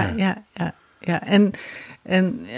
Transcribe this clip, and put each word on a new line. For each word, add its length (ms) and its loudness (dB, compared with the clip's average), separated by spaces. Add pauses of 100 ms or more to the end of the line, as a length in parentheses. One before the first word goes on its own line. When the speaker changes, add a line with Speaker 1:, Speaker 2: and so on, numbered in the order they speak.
Speaker 1:
Ja. 140 0
Speaker 2:
ja, 260 0 (120)
ja, 200 -4 (260)
ja. 220 -2
En, 280 4 (520)
en, 380 2 (180)